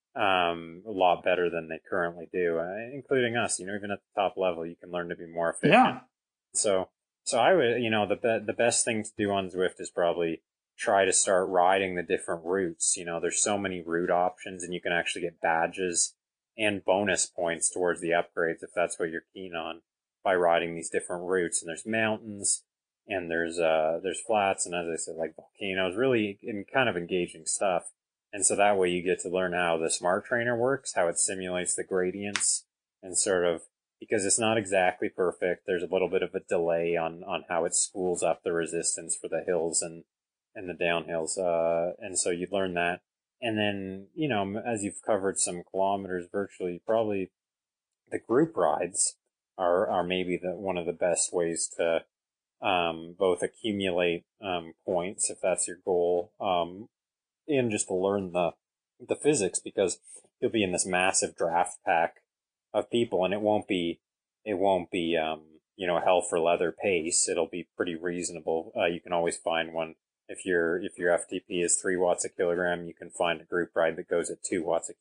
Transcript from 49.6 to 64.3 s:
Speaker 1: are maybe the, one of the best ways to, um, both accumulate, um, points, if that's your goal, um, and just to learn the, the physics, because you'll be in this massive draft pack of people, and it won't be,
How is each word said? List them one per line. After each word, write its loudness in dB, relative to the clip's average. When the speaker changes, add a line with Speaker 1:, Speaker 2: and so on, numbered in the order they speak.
Speaker 1:
are 2
maybe -2
the, -4
one -4
of -4
the -2
best 0
ways 0
to, 0
um, 0
both 4
accumulate, 0
um, -4
points, -2
if -10
that's 0
your -12
goal, 2
um, -2
and 2
just -2
to -2
learn 0
the, 0
the 0
physics, 0
because -2
you'll 0
be 2
in -2
this -2
massive 0
draft 0
pack 2
of -2
people, 0
and 0
it -2
won't 2
be, -2